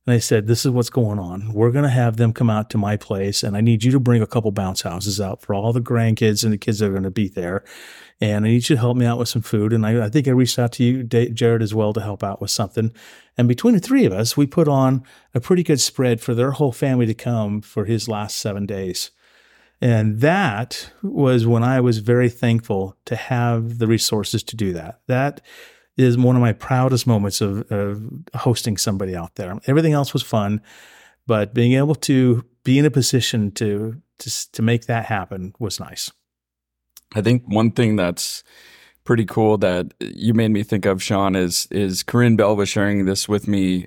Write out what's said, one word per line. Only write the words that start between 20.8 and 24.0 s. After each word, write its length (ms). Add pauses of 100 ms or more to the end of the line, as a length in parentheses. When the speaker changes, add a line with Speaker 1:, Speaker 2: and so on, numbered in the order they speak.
Speaker 1:
was 440
when 160
I 180
was 180
very 300
thankful 680 (100)
to 100
have 600
the 80
resources 580